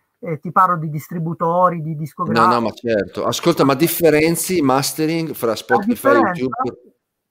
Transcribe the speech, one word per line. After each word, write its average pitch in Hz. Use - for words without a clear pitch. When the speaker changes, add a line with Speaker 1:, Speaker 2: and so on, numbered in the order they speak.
Speaker 1:
e 170
ti 170
parlo 185
di 160
distributori, 170
di 156
Speaker 2:
No, 151
Speaker 1:
discografiche. 175
Speaker 2:
no, 170
ma 107
certo. 104
Ascolta, 165
ma 135
differenzi 165
mastering 143
fra 117
Speaker 1:
La 110
Speaker 2:
Spotify -
e -
Speaker 1:
differenza, 196
Speaker 2:
YouTube? -